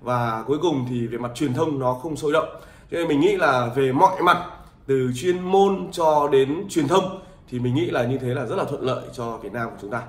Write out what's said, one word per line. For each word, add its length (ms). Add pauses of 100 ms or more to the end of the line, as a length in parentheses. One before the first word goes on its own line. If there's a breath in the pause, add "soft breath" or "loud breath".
Và 460
cuối 160
cùng 260
thì 180
về 120
mặt 160
truyền 200
thông 240
nó 160
không 220
sôi 160
động. 160 (420 loud breath)
Cho 80
nên 100
mình 120
nghĩ 160
là 380
về 180
mọi 300
mặt, 220 (420 loud breath)
từ 280
chuyên 260
môn 520
cho 400
đến 360
truyền 200
thông, 320 (280 loud breath)
thì 100
mình 160
nghĩ 160
là 140
như 140
thế 100
là 160
rất 120
là 80
thuận 180
lợi 200 (100)
cho 240
Việt 160
Nam 180
của 100
chúng 100
ta. 180